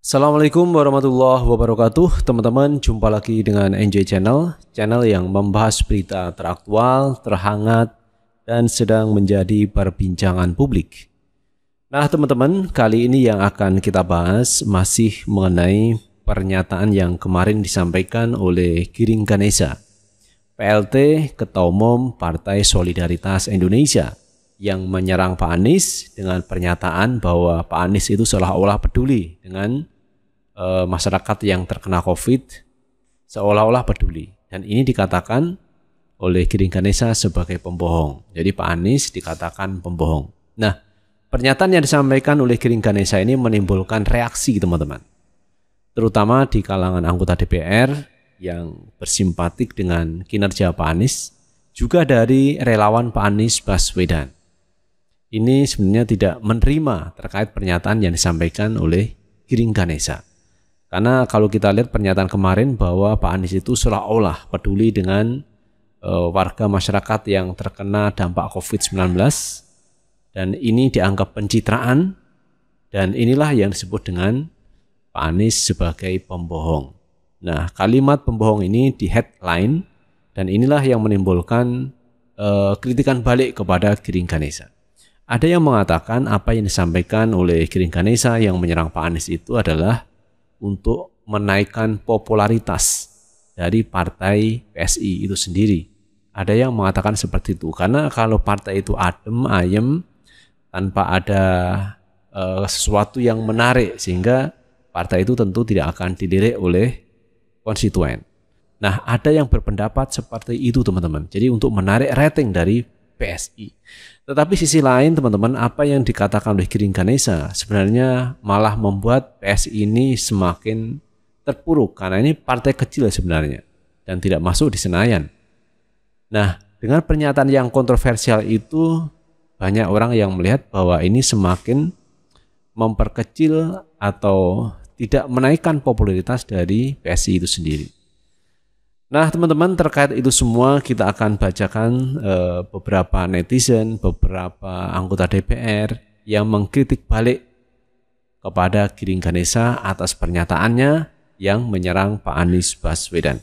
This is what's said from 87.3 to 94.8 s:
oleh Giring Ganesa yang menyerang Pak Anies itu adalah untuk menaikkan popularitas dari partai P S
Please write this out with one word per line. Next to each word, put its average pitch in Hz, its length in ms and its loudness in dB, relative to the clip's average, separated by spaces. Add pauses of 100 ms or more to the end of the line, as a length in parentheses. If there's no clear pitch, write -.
oleh 85 320 2
Giring 90 240 -2
Ganesa 113 480 2
yang 95 160 2
menyerang 82 320 -2
Pak 80 160 -6
Anies 85 240 -6
itu 82 240 -6
adalah 98 560 -2 (500)
untuk 113 640 -6
menaikkan 104 800 -2
popularitas 110 1040 -2 (480)
dari 90 240 0
partai 104 800 -2
P - 160 -20
S - 240 -2